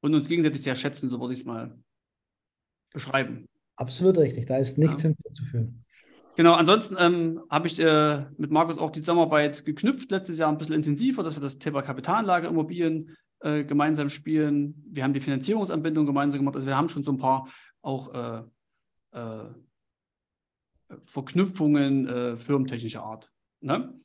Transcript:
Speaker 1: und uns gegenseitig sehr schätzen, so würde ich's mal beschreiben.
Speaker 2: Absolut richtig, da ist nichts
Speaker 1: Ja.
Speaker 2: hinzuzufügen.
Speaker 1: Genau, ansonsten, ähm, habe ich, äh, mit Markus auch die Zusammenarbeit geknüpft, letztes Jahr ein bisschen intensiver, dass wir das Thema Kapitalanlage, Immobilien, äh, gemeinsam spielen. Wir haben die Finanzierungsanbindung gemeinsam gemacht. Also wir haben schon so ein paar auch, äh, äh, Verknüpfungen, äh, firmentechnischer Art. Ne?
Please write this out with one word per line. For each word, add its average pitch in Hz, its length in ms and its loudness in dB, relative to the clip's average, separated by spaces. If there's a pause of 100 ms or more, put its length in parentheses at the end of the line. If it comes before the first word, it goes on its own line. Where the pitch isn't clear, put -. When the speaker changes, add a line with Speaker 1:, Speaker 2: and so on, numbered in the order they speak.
Speaker 1:
und 147 120 2
uns 147 140 2
gegenseitig 156 340 0
sehr 127 140 -2
schätzen, 139 340 -4
so 123 100 -6
würde 123 140 -6
ich's - 100 -12
mal 117 320 -10 (1160)
beschreiben. 131 540 -4 (280)
Speaker 2:
Absolut 175 440 2
richtig, 123 280 2
da 131 100 0
ist 131 220 0
nichts 156 240 2
Speaker 1:
Ja. 160 60 2
Speaker 2:
hinzuzufügen. - 760 -6 (520)
Speaker 1:
Genau, 170 180 8
ansonsten, 185 460 4
ähm, 170 500 4
habe 160 180 0
ich, 165 120 -4
äh, 151 480 4 (100)
mit 139 140 -4
Markus 160 260 2
auch 156 140 -2
die 151 100 -10
Zusammenarbeit 156 640 2
geknüpft, 214 460 -2
letztes 190 280 -4
Jahr 160 120 2
ein 151 80 -2
bisschen 156 160 -6
intensiver, 156 480 0
dass 160 120 -4
wir 147 60 -10
das 139 180 -8
Thema 143 220 -4
Kapitalanlage, 170 680 0
Immobilien, 160 680 -2 (240)
äh, 151 240 -2
gemeinsam 147 460 2
spielen. 147 760 -2
Wir 135 160 -8
haben 135 120 2
die 135 60 -2
Finanzierungsanbindung 156 840 -2
gemeinsam 143 360 0
gemacht. 139 160 0
Also 135 100 -6
wir 139 100 0
haben 160 140 2
schon 143 140 -6
so 143 60 -2
ein 135 60 0
paar 131 320 0 (320)
auch, 135 320 -6
äh, 117 300 -8 (680)
äh, 110 320 -12 (1600)
Verknüpfungen, 143 1000 2
äh, 123 300 -4
firmentechnischer 120 680 -4
Art. 110 300 -14 (300)
Ne? 185 320 -4 (100)